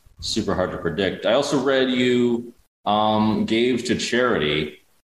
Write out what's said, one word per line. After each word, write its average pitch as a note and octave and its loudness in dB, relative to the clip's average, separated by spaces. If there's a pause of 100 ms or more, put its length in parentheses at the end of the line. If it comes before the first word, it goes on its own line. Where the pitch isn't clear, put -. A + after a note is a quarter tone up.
(200)
super F#2+ -4
hard F#2 -2
to F2 -8
predict. F2 -4
I G#2 4
also C#3 0
read C3 2
you, B2 0 (320)
um, G#2+ 2
gave A#2+ 0
to A2 0
charity, D#2 -2 (340)